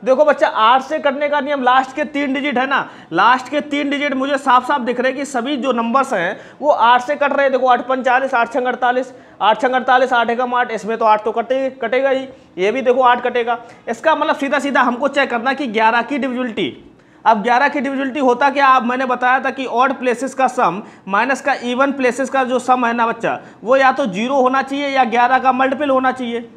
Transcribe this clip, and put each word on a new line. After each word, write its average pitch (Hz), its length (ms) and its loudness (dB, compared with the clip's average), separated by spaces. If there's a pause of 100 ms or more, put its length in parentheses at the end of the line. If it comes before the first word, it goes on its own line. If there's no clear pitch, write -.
देखो 254 200 2
बच्चा, 294 240 2
आठ 240 340 2
से 302 160 -6
कटने 285 300 -2
का 294 120 -2
नियम 277 220 -4
last 262 340 2
के 302 100 -4
तीन 277 280 -4
डिजिट 277 240 -2
है 262 80 0
ना, 269 220 -2 (240)
Last 233 360 2
के 294 140 -2
तीन 285 280 -4
डिजिट 285 240 -2
मुझे 269 240 -2
साफ 254 300 2
साफ 294 120 0
दिख 247 200 -4
रहे 254 100 0
हैं 269 80 -8
कि 277 80 -4
सभी 254 320 -4
जो 262 140 -2
numbers 233 420 0
हैं 185 220 -2 (240)
वो 277 100 0
आठ 247 320 4
से 285 140 -2
कट 285 160 0
रहे 269 100 0
हैं। 262 100 2
देखो 262 140 0
आठ 247 220 2
पंचालीस, 262 460 0
आठ 233 180 0
छंग 254 140 -2
अड़तालीस, 247 460 -2 (300)
आठ 214 200 2
छंग 254 120 0
अड़तालीस, 254 380 2
आठ 233 180 2
एकम 247 240 -2
आठ, 247 160 0
इसमें 220 280 -6
तो 226 60 -2
आठ 214 200 4
तो 220 80 -2
कटे, 262 360 -2 (140)
कटेगा 254 280 0
ही, 262 160 -2 (320)
ये 196 140 2
भी 262 100 -2
देखो 254 200 2
आठ 233 200 4
कटेगा। 240 360 -2 (300)
इसका 302 260 0
मतलब 302 220 0
सीधा 277 220 -2
सीधा 277 240 0
हमको 247 280 0
चेक 277 200 0
करना 240 220 -2
कि 269 160 -4
ग्यारह 220 340 2
की 277 160 -4
divisibility। 233 720 -6 (340)
अब 220 180 2
ग्यारह 240 260 2
की 285 120 -2
डिविजिबिलिटी 269 400 -4
होता 254 300 2
क्या? 277 160 2
आप, 262 180 6
मैंने 247 220 -2
बताया 254 340 2
था 269 100 -2
कि 262 160 -8
ऑड 254 260 2
places 254 420 -4
का 262 140 0
sum 214 340 -2 (260)
minus 247 320 0
का 277 120 -2 (100)
even 247 300 0
places 254 380 -2
का 269 140 0
जो 247 140 -2
sum 247 280 0
है 233 80 0
ना 233 120 0
बच्चा, 160 320 -4 (240)
वो 233 140 2
या 269 160 4
तो 269 140 -2
ज़ीरो 226 300 -2
होना 262 260 2
चाहिए 277 260 -4
या 269 180 2
ग्यारह 240 320 2
का 254 140 2
multiple 269 380 0
होना 262 220 2
चाहिए। 233 440 -6